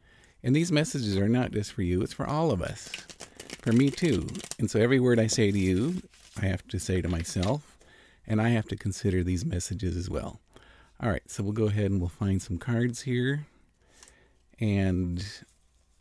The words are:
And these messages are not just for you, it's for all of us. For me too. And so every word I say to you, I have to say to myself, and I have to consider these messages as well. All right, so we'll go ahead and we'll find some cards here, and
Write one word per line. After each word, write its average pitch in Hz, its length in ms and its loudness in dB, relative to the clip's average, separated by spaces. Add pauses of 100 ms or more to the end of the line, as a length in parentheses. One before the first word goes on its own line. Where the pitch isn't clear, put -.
(440)
And 127 120 4
these 170 160 0
messages 139 440 0
are 98 120 2
not 123 240 2
just 104 200 -4
for 101 100 -4
you, 90 200 2
it's - 100 -4
for - 140 -6
all 156 240 0
of 92 100 0
us. - 300 -8 (720)
For 117 120 0
me 135 180 6
too. 113 360 0 (320)
And 110 100 0
so 107 120 2
every 127 180 6
word 123 220 6
I 110 80 4
say 107 240 2
to 101 60 2
you, 98 440 2 (400)
I 95 40 2
have 92 200 -2
to 95 140 -4
say 92 200 0
to - 80 -2
myself, 92 720 -2 (480)
and 107 160 2
I 113 60 4
have 117 180 2
to 107 100 -6
consider 92 460 0
these 90 220 0
messages 87 520 -4
as 87 140 -6
well. - 300 -6 (600)
All 120 100 0
right, 78 200 -2
so - 140 -6
we'll 101 80 -2
go 110 140 0
ahead 104 260 2
and 98 80 2
we'll 87 80 0
find 95 340 0
some 87 160 -6
cards 120 440 -2
here, 135 440 -2 (1120)
and 95 640 0 (760)